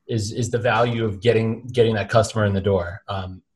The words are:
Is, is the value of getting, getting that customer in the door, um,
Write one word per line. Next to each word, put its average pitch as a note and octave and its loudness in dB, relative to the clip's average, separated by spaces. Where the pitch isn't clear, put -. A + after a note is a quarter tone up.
Is, A2 -4
is A#2 -4
the A#2+ 0
value A#2 2
of G2 -4
getting, A2+ 2
getting A#2 2
that G#2+ -4
customer A2 2
in G2 2
the G2 0
door, F#2 0
um, F#2 -8